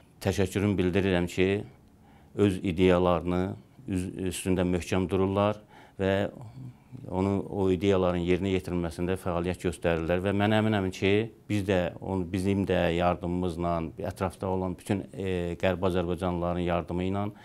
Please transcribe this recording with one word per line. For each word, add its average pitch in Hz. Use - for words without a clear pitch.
təşəkkürümü 98
bildirirəm 90
ki, 95
öz 104
ideyalarını 90
üz-, 92
üstündə 90
möhkəm 90
dururlar 98
və 95
onu, 98
o 95
ideyaların 90
yerinə 90
yetirilməsində 87
fəaliyyət 87
göstərirlər 85
və 101
mən 104
əminəm 107
ki, 95
biz 104
də 95
onu, 95
bizim 98
də 90
yardımımızla, 87
ətrafda 95
olan 92
bütün, -
e, 90
Qərbi 87
Azərbaycanlıların 87
yardımı 87
ilə 101